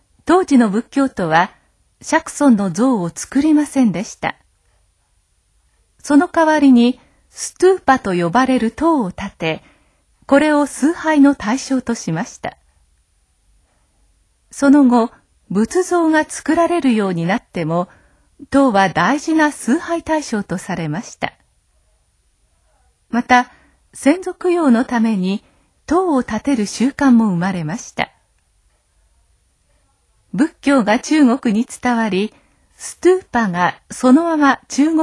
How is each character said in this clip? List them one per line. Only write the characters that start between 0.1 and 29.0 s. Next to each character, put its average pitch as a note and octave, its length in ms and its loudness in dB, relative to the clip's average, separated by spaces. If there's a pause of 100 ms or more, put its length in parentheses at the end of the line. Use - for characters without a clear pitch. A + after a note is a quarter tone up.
当 F4+ 200 2
時 C#4 140 4
の A3+ 120 4
仏 G#3 200 -4
教 C4+ 180 0
徒 F#3 200 -6
は E3+ 220 2 (500)
釈 - 300 -4
尊 C#4 260 2
の G3 140 -2
像 A3 320 0
を E3+ 80 -6
作 - 300 -6
り D4+ 140 2
ま D4 120 2
せ C4+ 180 0
ん G#3+ 80 2
で E3+ 120 -6
し - 120 -20
た。 - 200 -8 (1600)
そ - 180 0
の F4 120 4
代 E4 180 0
わ D#4 120 2
り C#4+ 140 6
に、 A#3+ 260 4 (320)
ス - 240 -14
ト F4+ 140 2
ゥ F#4+ 80 4
ー - 40 -8
パ C4 180 2
と G3+ 160 -6
呼 F3 140 0
ば A#3+ 180 0
れ B3+ 120 0
る A3 140 -2
塔 D4+ 320 0
を F3 60 -8
建 G3+ 200 -10
て、 - 340 -8 (640)
こ C#4 120 4
れ D4+ 140 2
を D4 140 0
崇 C#4+ 260 -2
拝 D#4 280 0
の C#4 140 6
対 G#3+ 240 -6
象 C4 220 -4
と A#3 140 -4
し - 180 -8
ま E3 120 -4
し - 140 -20
た。 - 180 -12 (1900)
そ - 200 0
の C#4+ 140 6
後、 A#3+ 280 2 (380)
仏 A3+ 320 -2
像 F4 280 0
が D#4 140 0
作 - 300 -4
ら E4+ 120 2
れ E4+ 140 -2
る B3+ 140 0
よ G#3 140 -2
う F#3 40 -2
に E3 120 -4
な F#3 120 -2
っ B3+ 60 -6
て - 220 -8
も、 E3+ 240 -2 (600)
塔 C#4 220 2
は G3 160 2
大 F#3 320 -2
事 D#4+ 140 -4
な D4+ 180 2
崇 C#4 260 -2
拝 E4+ 240 -6
対 D#4 200 -4
象 G#3+ 200 -6
と F#3 160 -8
さ F#3 160 -10
れ E3 140 -6
ま D3+ 140 -6
し - 140 -18
た。 - 180 -10 (1800)
ま A#3+ 120 -4
た、 B3 280 2 (420)
先 F4 320 -2
祖 F#4 100 -8
供 - 160 -4
養 E4+ 200 2
の A#3 140 2
た A#3+ 160 -4
め A3+ 160 0
に F#3+ 280 -4 (420)
塔 F4 300 0
を B3 60 0
建 A3 180 -8
て C#4 160 -2
る G#3 100 -2
習 A3+ 220 -2
慣 C#4 240 2
も A3+ 140 4
生 F#3+ 100 -2
ま F#3 160 -4
れ F3+ 100 -8
ま D3+ 140 -8
し - 160 -16
た。 - 180 -6 (2250)